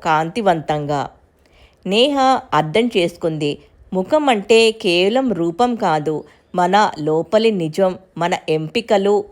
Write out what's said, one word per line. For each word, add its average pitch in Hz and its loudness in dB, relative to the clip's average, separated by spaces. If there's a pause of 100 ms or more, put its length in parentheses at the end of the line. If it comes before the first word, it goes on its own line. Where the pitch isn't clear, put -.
కాంతివంతంగా. 156 -2 (760)
నేహ 254 0 (360)
అర్థం 160 0
చేసుకుంది, 160 -2 (340)
ముఖం 285 0
అంటే 226 4
కేవలం 214 0
రూపం 170 -2
కాదు, 156 -2 (300)
మన 185 2
లోపలి 165 0
నిజం, 185 -2 (200)
మన 170 -2 (120)
ఎంపికలు, 196 0